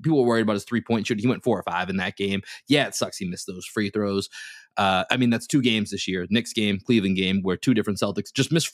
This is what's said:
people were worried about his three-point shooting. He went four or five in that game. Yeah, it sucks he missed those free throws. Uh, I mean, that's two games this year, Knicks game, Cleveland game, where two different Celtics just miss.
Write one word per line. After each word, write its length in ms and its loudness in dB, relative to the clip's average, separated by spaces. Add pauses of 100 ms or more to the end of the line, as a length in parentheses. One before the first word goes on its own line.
people 200 4
were 60 6
worried 160 4
about 100 2
his 120 -2
three-point 420 0
shooting. 160 0
He 60 4
went 140 0
four 160 2
or 40 -8
five 260 -2
in 80 0
that 200 -2
game. 240 -2 (260)
Yeah, 200 4
it 80 -8
sucks 220 -4
he 100 -8
missed 200 -10
those 180 -12
free 240 -2
throws. 400 -2 (480)
Uh, 340 2
I 60 0
mean, 140 4
that's 160 -2
two 140 2
games 300 2
this 160 -6
year, 220 -2
Knicks 240 0
game, 260 0
Cleveland 380 2
game, 260 0
where 140 0
two 160 2
different 260 0
Celtics 340 -4
just 200 0
miss. 200 0